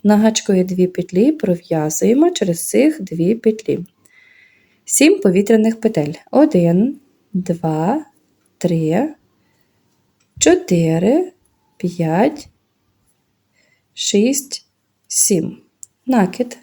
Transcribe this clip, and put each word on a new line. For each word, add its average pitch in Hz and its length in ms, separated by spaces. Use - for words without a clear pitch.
на 208 140
гачку 220 360
є 185 120
дві 185 220
петлі, 180 460
пров'язуємо 190 960
через 185 380
цих 294 340
дві 175 320
петлі. 220 440
Сім 320 360
повітряних 214 600
петель. 156 320
Один, 233 720
два, 175 760
три, 170 560
чотири, 202 920
п'ять, 175 720
шість, - 720
сім. - 500
Накид. 247 560